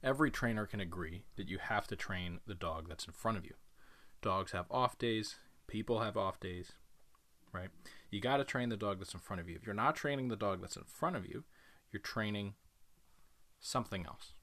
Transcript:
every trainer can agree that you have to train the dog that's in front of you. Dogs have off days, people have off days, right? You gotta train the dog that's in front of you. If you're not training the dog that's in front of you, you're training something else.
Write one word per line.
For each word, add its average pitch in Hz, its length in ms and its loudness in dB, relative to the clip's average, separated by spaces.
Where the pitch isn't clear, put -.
every 139 260 6
trainer 107 380 2
can 107 120 -2
agree 87 440 -4
that 98 120 -4
you 92 80 -2
have - 300 2
to 104 80 -4
train 90 500 -2
the 104 80 -6
dog 80 340 -2
that's 78 200 -6
in 87 60 -14
front 110 260 0
of - 60 -8
you. - 100 -12
Dogs 95 300 0
have 90 180 -2
off 127 300 4
days, 110 380 2
people 110 360 2
have 104 140 2
off 98 240 2
days, 90 340 -6
right? 92 180 -4
You 101 100 0
gotta 139 220 6
train 123 260 2
the 113 80 0
dog 101 220 0
that's 95 160 -8
in 90 40 -8
front 92 200 -4
of 87 100 -6
you. 82 60 -4
If - 100 -10
you're 107 80 -2
not 120 220 6
training 139 320 0
the 113 80 2
dog 98 260 2
that's - 160 -8
in 85 60 -10
front - 320 -2
of 95 100 -2
you, - 200 -8
you're 101 80 -4
training 104 540 0
something 101 460 -2
else. - 380 -12